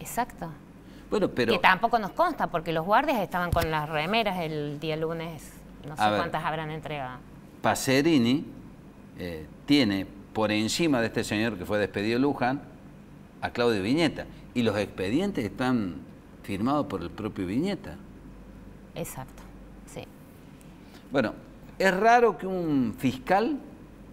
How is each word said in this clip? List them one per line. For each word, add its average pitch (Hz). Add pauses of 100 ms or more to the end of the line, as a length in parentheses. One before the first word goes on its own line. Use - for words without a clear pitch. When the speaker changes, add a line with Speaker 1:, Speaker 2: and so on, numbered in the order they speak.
Speaker 1:
Exacto. - (600)
Speaker 2:
Bueno, 196
pero 123
Speaker 1:
Que 196
tampoco 185
nos 190
consta, 294
porque 165
los 160
guardias 240
estaban 175
con 165
las 151
remeras 180
el 151
día 156
lunes, 160 (360)
no 147
sé 107
Speaker 2:
A 107
ver. 104
Speaker 1:
cuántas 156
habrán 156
entregado. 143 (440)
Speaker 2:
Pacerini, 135 (760)
eh, 82 (180)
tiene 101 (280)
por 107
encima 117
de 113
este 110
señor 107
que 87
fue 104
despedido 104
de 127
Luján, 135 (800)
a 87
Claudio 117
Viñeta. 135 (260)
Y 123
los 107
expedientes 113
están 104 (480)
firmados 123
por 95
el 85
propio 101
Viñeta. 135 (960)
Speaker 1:
Exacto, - (440)
sí. - (1040)
Speaker 2:
Bueno, 123 (460)
es 190
raro 226
que 185
un 151
fiscal 208 (540)